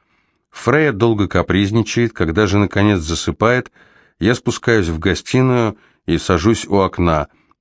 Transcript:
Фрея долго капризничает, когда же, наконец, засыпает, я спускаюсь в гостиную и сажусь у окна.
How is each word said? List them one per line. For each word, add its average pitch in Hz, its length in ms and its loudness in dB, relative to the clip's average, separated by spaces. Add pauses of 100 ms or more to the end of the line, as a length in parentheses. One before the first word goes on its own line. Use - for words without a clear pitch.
(500)
Фрея 147 400 0
долго 104 380 0
капризничает, 101 840 0
когда 92 360 0
же, 101 100 2
наконец, 101 400 2
засыпает, 85 720 -2 (480)
я 110 160 0
спускаюсь 113 540 0
в 82 100 -4
гостиную 113 800 0 (260)
и 82 140 0
сажусь 95 480 0
у 101 120 0
окна. 85 500 0 (320)